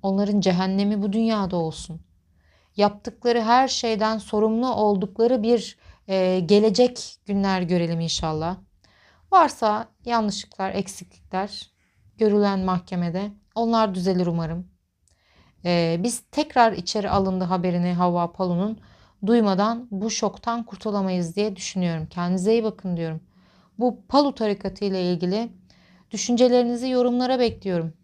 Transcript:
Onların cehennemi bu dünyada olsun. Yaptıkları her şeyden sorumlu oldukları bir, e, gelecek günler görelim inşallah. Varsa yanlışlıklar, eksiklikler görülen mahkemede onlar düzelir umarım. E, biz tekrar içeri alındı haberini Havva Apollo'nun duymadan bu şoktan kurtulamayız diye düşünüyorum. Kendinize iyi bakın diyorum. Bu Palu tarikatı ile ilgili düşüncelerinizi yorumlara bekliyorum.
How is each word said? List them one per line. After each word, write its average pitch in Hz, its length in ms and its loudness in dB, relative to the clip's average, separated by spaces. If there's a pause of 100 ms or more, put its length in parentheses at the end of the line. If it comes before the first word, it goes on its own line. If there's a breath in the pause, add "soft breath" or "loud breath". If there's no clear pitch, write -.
Onların 202 400 0
cehennemi 190 600 0
bu 202 120 -2
dünyada 214 420 0
olsun. 160 460 -6 (760)
Yaptıkları 208 640 0
her 247 260 4
şeyden 220 500 -2
sorumlu 220 560 0
oldukları 214 720 2
bir, 233 340 0 (300 soft breath)
e, 185 320 2
gelecek 208 880 2
günler 196 360 0
görelim 170 380 0
inşallah. 165 580 -4 (760 soft breath)
Varsa 233 560 4 (180)
yanlışlıklar, 208 680 -2
eksiklikler - 1000 -8 (460)
görülen 208 420 2
mahkemede 185 720 -4 (240)
onlar 226 400 0
düzelir 180 320 0
umarım. 170 400 -4 (1000 soft breath)
E, 170 340 2
biz 233 320 -4
tekrar 269 400 2
içeri 196 380 -6
alındı 190 340 0
haberini 180 500 0
Havva 175 280 0
Apollo'nun 180 580 -2 (460 soft breath)
duymadan 226 680 2
bu 202 180 -4
şoktan 233 540 -4
kurtulamayız 190 720 -4
diye 208 200 -2
düşünüyorum. 170 540 -4
Kendinize 180 440 0
iyi 233 100 2
bakın 202 340 -4
diyorum. 160 240 -6 (580 soft breath)
Bu 247 300 -2
Palu 277 260 2
tarikatı 202 500 -4
ile 180 280 0
ilgili 185 360 -2 (640 soft breath)
düşüncelerinizi 240 800 2
yorumlara 247 500 2
bekliyorum. 180 540 -2 (100)